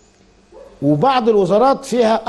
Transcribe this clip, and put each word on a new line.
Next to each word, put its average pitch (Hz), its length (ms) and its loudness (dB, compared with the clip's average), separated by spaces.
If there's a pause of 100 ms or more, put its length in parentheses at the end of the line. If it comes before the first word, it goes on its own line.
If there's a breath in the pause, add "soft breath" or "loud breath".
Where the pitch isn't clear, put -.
(800)
وبعض 214 480 0
الوزارات 214 560 0
فيها 220 440 0